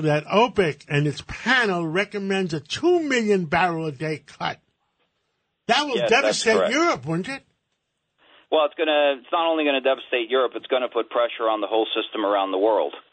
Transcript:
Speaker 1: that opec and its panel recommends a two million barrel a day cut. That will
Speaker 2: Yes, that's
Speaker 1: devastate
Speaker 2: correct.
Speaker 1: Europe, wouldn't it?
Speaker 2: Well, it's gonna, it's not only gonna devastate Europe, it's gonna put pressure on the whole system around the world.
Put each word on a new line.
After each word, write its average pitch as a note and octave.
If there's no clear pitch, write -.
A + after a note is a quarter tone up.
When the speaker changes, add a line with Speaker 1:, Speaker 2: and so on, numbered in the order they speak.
Speaker 1:
that D3+
opec G3
and D3
its C#3+
panel G3+
recommends G3
a D#3+
two F4
million A3+
barrel E3
a D3+
day D#3
cut. -
That C4+
will C4
Speaker 2:
Yes, -
that's F#4
Speaker 1:
devastate -
Speaker 2:
correct. F#3+
Speaker 1:
Europe, D4
wouldn't E3
it? C4+
Speaker 2:
Well, D3+
it's C#3+
gonna, D3
it's B2
not E3
only D#3+
gonna C#3
devastate B2+
Europe, B2
it's A2+
gonna B2+
put A2+
pressure A#2+
on G#2+
the G2
whole A2
system A2
around G2
the F#2+
world. F#2+